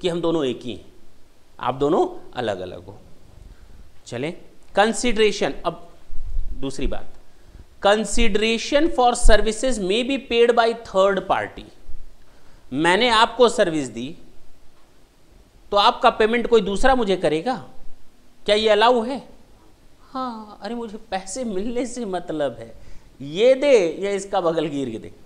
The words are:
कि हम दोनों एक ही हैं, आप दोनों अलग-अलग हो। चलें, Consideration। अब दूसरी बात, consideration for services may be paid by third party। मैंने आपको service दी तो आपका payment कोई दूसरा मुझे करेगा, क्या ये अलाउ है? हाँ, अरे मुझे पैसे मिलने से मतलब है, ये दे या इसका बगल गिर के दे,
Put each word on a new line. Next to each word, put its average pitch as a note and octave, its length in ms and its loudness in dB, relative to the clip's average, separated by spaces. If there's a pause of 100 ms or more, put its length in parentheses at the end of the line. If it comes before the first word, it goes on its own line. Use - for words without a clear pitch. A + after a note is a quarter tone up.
कि F3+ 80 -2
हम E3+ 120 -4
दोनों E3 240 0
एक B2 160 -4
ही A#2+ 120 -10
हैं, - 200 -16 (640)
आप B2+ 160 -4
दोनों D3 600 0
अलग-अलग F#2 500 -6
हो। G2+ 120 -18 (1080)
चलें, C3+ 280 -8 (420)
Consideration। G#3+ 800 2 (120)
अब - 240 -8 (640)
दूसरी C3+ 340 -2
बात, - 260 -2 (720)
consideration A3 1120 2
for A#3+ 140 4 (160)
services G#3+ 500 4
may G#3+ 300 -2
be C#4 100 -2 (120)
paid A#3 240 4
by A#3 200 2 (200)
third F#3+ 240 2
party। G#2+ 440 -4 (1080)
मैंने F3+ 360 2
आपको A3+ 400 4
service D#3+ 380 0
दी A#2+ 300 -10 (1500)
तो G3+ 60 2
आपका G#3+ 320 4
payment A3+ 380 0
कोई A3+ 140 4
दूसरा G3+ 340 4
मुझे G3 220 0
करेगा, F3 480 -2 (800)
क्या G#3 100 2
ये A3 140 2
अलाउ A3 320 4
है? A#3+ 220 -6 (880)
हाँ, A3+ 500 -10
अरे G#3+ 140 -8
मुझे A3+ 220 -10
पैसे F#3+ 460 -8
मिलने A#3 420 -4
से A#3+ 200 -8
मतलब D#3 540 -4
है, A2+ 160 -18 (460)
ये F#3 320 4
दे A#3+ 460 4
या G3 120 -4
इसका G3 300 -4
बगल E3 240 0
गिर C#3 240 -6
के G#2+ 100 -10
दे, G2 120 -16 (140)